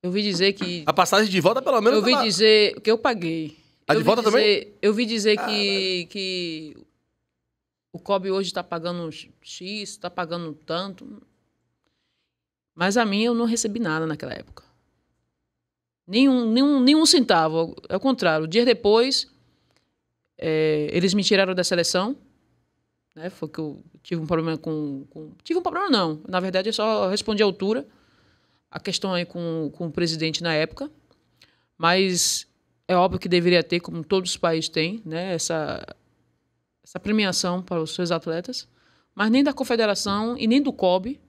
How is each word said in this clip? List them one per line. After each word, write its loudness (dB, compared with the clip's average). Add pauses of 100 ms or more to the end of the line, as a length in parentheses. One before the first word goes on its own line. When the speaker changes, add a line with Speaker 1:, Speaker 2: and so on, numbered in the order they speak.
Speaker 1:
Eu -4
vi -2
dizer 2
que -6
Speaker 2:
A 0
passagem 2
de 4
volta, 4
pelo 2
menos, 4
Speaker 1:
eu -2
vi 4
Speaker 2:
tava 4
Speaker 1:
dizer 4
que 0
eu 4
paguei. -4 (300)
Speaker 2:
A 4
Speaker 1:
Eu 4
Speaker 2:
de 0
Speaker 1:
vi 4
Speaker 2:
volta 4
Speaker 1:
dizer, 4 (300)
Speaker 2:
também? -18
Speaker 1:
eu 2
vi 0
dizer 0
que, 4
Speaker 2:
Caralho. -2
Speaker 1:
que -8 (1160)
o -16
cob -2
hoje -2
tá -6
pagando -6 (320)
X, -12
tá -12
pagando -6 (120)
tanto. -8 (1500)
Mas 0
a 4
minha 0
eu 2
não 0
recebi -2
nada -2
naquela -8
época. -16 (1400)
Nenhum, 4
nenhum, 4
nenhum 6
centavo. 2 (140)
Ao -2
contrário, 0
dias 2
depois, 2 (1080)
é, 0
eles 0
me 2
tiraram 2
da 0
seleção. 0 (1000)
Né? -10
Foi -10
que -12
eu -10 (200)
tive -6
um -6
problema -2
com, -6
com, -18 (120)
tive -2
um -2
problema, -4
não. 0
Na -2
verdade, -2
eu -2
só 0
respondi 0
à 6
altura -2 (840)
a -12
questão -4
aí -2
com, -6
com -8
o -8
presidente -2
na -2
época. -4 (880)
Mas 0 (420)
é 2
óbvio 2
que -8
deveria 4
ter, -2
como -10
todos 0
os -4
países 0
têm, -4
né, -6
essa, -4 (960)
essa -14
premiação 0
para -4
os -6
seus -4
atletas. -6 (480)
Mas 0
nem 4
da 2
confederação 0
e -2
nem 4
do -2
cob 0 (100)